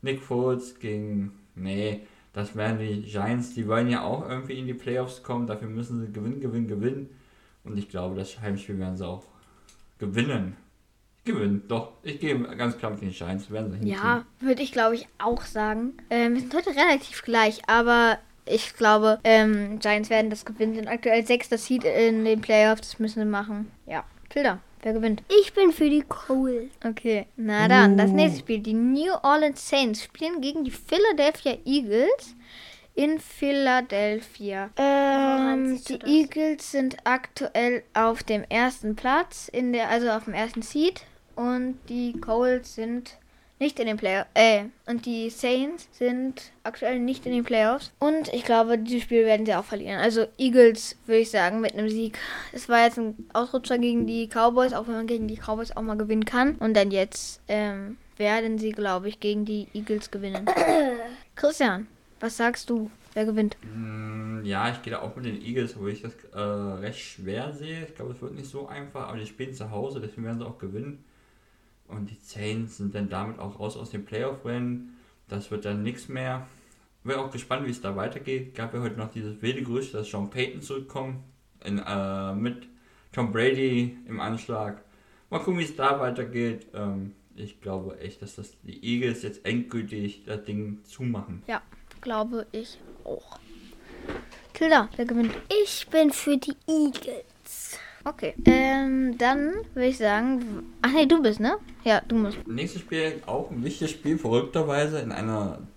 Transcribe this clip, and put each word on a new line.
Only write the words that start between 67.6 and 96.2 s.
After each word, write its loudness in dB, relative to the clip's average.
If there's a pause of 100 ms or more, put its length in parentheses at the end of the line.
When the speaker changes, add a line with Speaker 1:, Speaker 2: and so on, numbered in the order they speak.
Speaker 1:
Ich -20
glaube, -12
es -14
wird -12
nicht -14
so -12
einfach, -12
aber -10
die -10
spielen -12
zu -12
Hause, -8
deswegen -10
werden -6
sie -10
auch -14
gewinnen. -10 (840)
Und -10
die -16
Saints -8
sind -6
dann -4
damit -8
auch -12
raus -8
aus -14
dem -10
Playoff-Rennen. -6 (320)
Das -8
wird -6
dann -4
nix -8
mehr. -8 (580)
Bin -4
auch -6
gespannt, -6
wie -6
es -8
da -4
weitergeht. -6
Gab -8
ja -6
heute -6
noch -8
dieses -10
wilde -2
Gerücht, -4
dass -8
Sean -6
Payton -6
zurückkommt. -8 (480)
In, -4
äh, -4
mit -6 (460)
Tom -4
Brady 0 (100)
im -8
Anschlag. -6 (460)
Mal -6
gucken, -2
wie -2
es -12
da 0
weitergeht. -4
Ähm, -6 (240)
ich -16
glaube -8
echt, -14
dass -16
das -16 (100)
die -18
Eagles -2
jetzt -12
endgültig -6
das -10
Ding -6
zumachen. -8
Speaker 2:
Ja, -6 (400)
glaube -4
ich -12 (260)
auch. -12 (1160)
Tilda, 4
wer -2
gewinnt? 0 (320)
Speaker 3:
Ich -8
bin 6
für 0